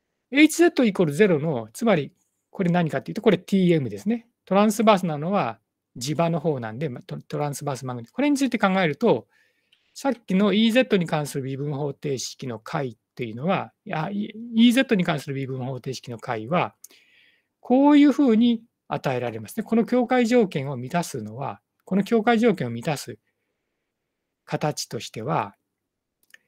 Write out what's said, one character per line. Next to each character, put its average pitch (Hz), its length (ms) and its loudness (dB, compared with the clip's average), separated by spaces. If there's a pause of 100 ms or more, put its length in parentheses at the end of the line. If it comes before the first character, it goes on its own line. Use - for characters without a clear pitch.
(320)
エ 277 120 6
イ 302 60 6
チ - 80 -4
ゼ 339 100 6
ッ 339 60 2
ト 262 120 2
イ 196 80 2
コ 196 100 2
ー 160 40 2
ル 143 60 -2
ゼ 190 140 4
ロ 160 120 2
の、 131 340 -4
つ - 120 -8
ま 208 100 4
り、 139 160 -4 (380)
こ - 140 -8
れ 175 60 0
何 170 200 0
か 135 100 -4
っ - 40 -10
て - 80 -12
い - 20 -10
う - 20 -10
と、 220 60 -8
こ 226 100 6
れ 170 60 4
テ 196 200 -2
ィ 185 100 4
ー 170 80 6
エ 156 40 2
ム 123 100 -4
で 101 80 -10
す 101 100 -6
ね。 233 200 -4 (180)
ト 190 100 -2
ラ 202 100 6
ン 220 60 4
ス 220 120 -2
バ 214 120 8
ー 180 40 0
ス 190 60 -4
な 151 120 -4
の 160 140 -6
は 139 280 -2 (380)
磁 135 180 -6
場 170 140 2
の 165 100 -2
方 143 200 -2
な 110 120 -8
ん 113 80 -12
で、 151 100 -6
ま 123 100 -10
あ、 - 40 -20
ト-、 - 180 -12
ト - 160 -12
ラ 147 120 -4
ン 139 60 -8
ス - 80 -12
バ 143 100 -6
ー - 20 -6
ス 127 100 -12
マ 123 100 -8
グ 117 60 -12
ネ 120 40 -16
チ - 40 -20
ッ - 20 -20
ク。 - 40 -20
こ 247 60 -4
れ 294 80 2
に 285 80 2
つ 277 60 0
い 254 60 0
て 240 80 -4
考 202 120 2 (120)
え 175 60 2
る 143 80 -2
と、 156 320 2 (640)
さ - 160 -4
っ 247 40 -2
き - 220 -6
の 196 180 4
イ 220 160 4
ー - 20 2
ゼ 254 100 4
ッ 254 60 0
ト 214 100 2
に 170 80 0
関 151 220 -2
す - 100 -8
る 135 60 -6
微 135 140 -8
分 143 160 -6
方 143 140 -4
程 139 300 -6
式 - 300 -12
の 113 120 -10
解 143 300 -6
っ 117 80 -16 (180)
て 127 100 -8
い 107 80 -10
う - 20 -12
の 131 100 -10
は、 143 280 -2 (120)
い 208 40 -16
や、 160 200 -6
イ-、 208 240 -8 (220)
イ 233 140 6
ー 233 40 2
ゼ 262 80 4
ッ 262 40 2
ト 240 100 2
に 180 80 0
関 160 160 -2
す 147 100 -12
る 135 60 -6
微 135 120 -6
分 131 120 -8
方 131 140 -6
程 127 200 -10
式 - 180 -12
の 113 60 -10
解 113 300 -8
は、 143 280 -2 (840)
こ 277 320 4
う 302 60 8
い 285 80 8
う 285 60 6
ふ - 80 -2 (100)
う 220 60 6
に 233 280 2 (240)
与 - 280 -2
え 123 60 -2
ら 120 100 -4
れ 113 80 -10
ま 107 80 -12
す - 100 -10
ね。 214 60 -6
こ - 140 -2
の 226 80 2
境 247 220 0
界 247 200 2
条 240 220 4
件 143 200 -6
を 139 60 -6
満 123 160 -10
た 170 120 0
す 123 180 -8
の 107 160 -12
は、 123 240 -10 (240)
こ 185 100 -4
の 190 80 2
境 226 200 0
界 240 160 2
条 226 140 4
件 139 140 -4
を - 20 -6
満 117 160 -8
た 151 120 -2
す 113 200 -14 (1300)
形 - 440 -6
と 123 120 -12
し - 100 -14
て 110 120 -12
は、 117 340 -4 (920)